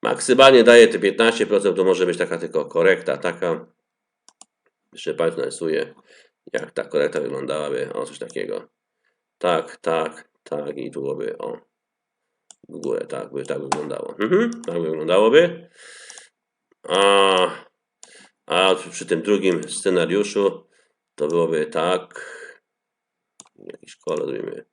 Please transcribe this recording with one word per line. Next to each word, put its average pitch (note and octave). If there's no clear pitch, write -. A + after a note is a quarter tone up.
Maksymalnie B2+
daje A#2
te G#2+
piętnaście G#2
procent, G2
to F#2
może F#2
być F2
taka E2+
tylko D#2+
korekta, E2+
taka. F2
Jeszcze -
państwu E2
narysuję, C#2+
jak -
ta -
korekta C#2+
wyglądałaby, C#2
o, -
coś -
takiego. -
Tak, E2+
tak, D#2+
tak D2
i B1+
tu C#2+
byłoby, C#2
o, -
w D#2+
górę, -
tak -
by, C2+
tak C#2
wyglądało. D2
Mhm, F#3
tak F2
by E2
wyglądałoby. G#2+
A, G2
a F#2
przy, F2+
przy F2
tym E2+
drugim F#2+
scenariuszu F#2+
to D2
byłoby D#2+
tak, F2
jakiś -
kolor D2+
zrobimy -